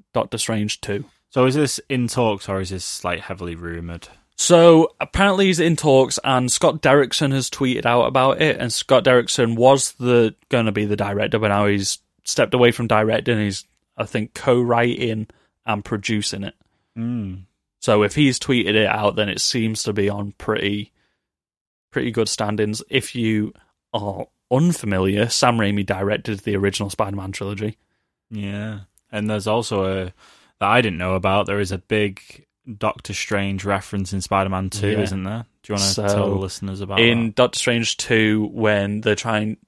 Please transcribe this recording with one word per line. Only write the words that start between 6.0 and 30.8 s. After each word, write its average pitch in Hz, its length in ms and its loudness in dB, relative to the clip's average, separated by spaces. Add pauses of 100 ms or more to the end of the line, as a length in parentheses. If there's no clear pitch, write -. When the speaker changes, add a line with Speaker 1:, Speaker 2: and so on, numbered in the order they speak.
Speaker 1:
and 127 280 0
Scott 165 300 2
Derrickson 143 520 2
has 131 160 -2
tweeted 127 360 -2
out 120 200 4
about 131 360 2
it. 156 180 2
And 120 140 -4
Scott 123 300 2
Derrickson 120 520 0
was 131 380 4
the 120 400 2 (160)
gonna 113 220 0
be 104 140 -2
the 104 100 -2
director, 101 440 -2
but 107 100 0
now 101 180 2
he's 101 320 0 (240)
stepped - 300 0
away 120 180 6
from 117 160 -4
directing. 110 500 2
He's, 101 280 -4 (320)
I 117 80 -4
think, 107 280 -6
co-writing 120 960 0 (380)
and 104 200 -4
producing 101 580 -4
it. - 120 -12 (420)
Speaker 2:
Mm. 110 460 -8 (380)
Speaker 1:
So 107 220 4
if 104 120 0
he's 139 240 2
tweeted 107 360 0
it 107 120 4
out, 104 280 0
then 107 140 -2
it - 120 -6
seems 110 420 -2
to 107 100 -4
be 101 160 0
on 101 280 -6
pretty, 104 540 -4 (1000)
pretty 127 200 -2
good 110 180 0
standings. 107 600 -2
If 131 260 -2
you 110 380 -2 (400)
are 104 340 -6 (220)
unfamiliar, 107 800 0
Sam 120 280 2
Raimi 101 280 0
directed 98 540 -4
the 104 160 -4
original 98 340 -2
Spider-Man 98 420 -6
trilogy. 104 460 -8 (520)
Speaker 2:
Yeah, 104 520 -8 (300)
and 107 180 -4
there's 107 180 -2
also 110 380 0
a, 95 200 -2 (540)
that 98 100 0
I 123 120 4